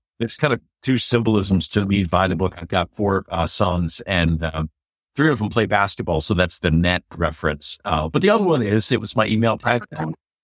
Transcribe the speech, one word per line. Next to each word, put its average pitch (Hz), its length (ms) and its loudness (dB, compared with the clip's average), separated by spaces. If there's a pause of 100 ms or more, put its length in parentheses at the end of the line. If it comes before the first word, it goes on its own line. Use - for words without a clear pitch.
(180)
There's 117 180 -6
kind 147 160 0
of 120 80 -2 (220)
two 131 160 2
symbolisms 107 720 0
to 104 160 0
me 98 180 2
by 90 240 2
the 90 80 0
book. 90 220 -2
I've 85 100 -14
got 90 260 -2
four, 98 360 -2
uh, 85 180 -2
sons, 87 540 -2
and, 82 420 0
um, 80 260 -4 (460)
three 151 140 4
of 127 100 0
them 104 100 -2
play 110 160 2
basketball. 95 560 0
So - 120 0
that's 90 260 0
the 85 120 2
net 87 320 2 (120)
reference. 76 680 -2
Uh, 78 240 -2
but 117 120 0
the 190 80 4
other 208 140 2
one 160 180 2
is, 107 300 0
it 120 80 2
was 104 160 -2
my 110 100 2
email 107 320 2
platform, 151 580 -4 (280)